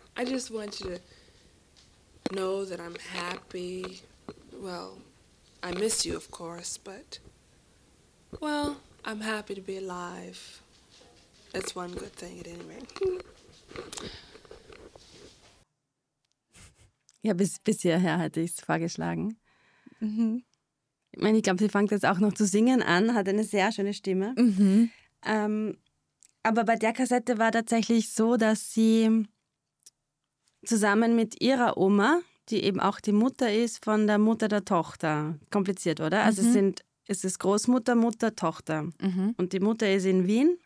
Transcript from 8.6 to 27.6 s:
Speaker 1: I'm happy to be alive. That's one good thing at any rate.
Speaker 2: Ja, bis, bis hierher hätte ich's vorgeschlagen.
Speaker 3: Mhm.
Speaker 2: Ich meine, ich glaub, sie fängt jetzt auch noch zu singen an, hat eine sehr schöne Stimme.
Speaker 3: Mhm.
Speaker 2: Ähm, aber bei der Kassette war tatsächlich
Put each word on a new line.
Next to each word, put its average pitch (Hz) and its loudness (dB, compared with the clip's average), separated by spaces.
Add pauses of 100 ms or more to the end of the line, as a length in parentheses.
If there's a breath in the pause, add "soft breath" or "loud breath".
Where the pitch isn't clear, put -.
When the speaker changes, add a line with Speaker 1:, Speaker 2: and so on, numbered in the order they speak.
Speaker 1:
I'm 214 -10
happy 214 -8
to 196 -12
be 190 -10
alive. 180 -12 (920)
That's 185 -8
one 175 -10
good 180 -12
thing 180 -16
at 170 -16
any 170 -16
rate. 240 -18 (4000 loud breath)
Speaker 2:
Ja, 214 0
bis, 180 0
bis - -2
hierher 170 2
hätte 160 -2
ich's 170 -4
vorgeschlagen. 165 -4 (640 soft breath)
Speaker 3:
Mhm. 220 -2 (680)
Speaker 2:
Ich - -12
meine, 220 4
ich 214 2
glaub, 190 2
sie 214 2
fängt 202 2
jetzt 202 0
auch 180 2
noch 202 4
zu 214 0
singen 226 4
an, 214 2
hat 196 0
eine 214 0
sehr 208 0
schöne 202 -4
Stimme. 196 -2
Speaker 3:
Mhm. 208 6 (340 loud breath)
Speaker 2:
Ähm, 214 -2 (640)
aber 226 2
bei 226 -2
der 220 0
Kassette 247 0
war 226 4
tatsächlich 226 2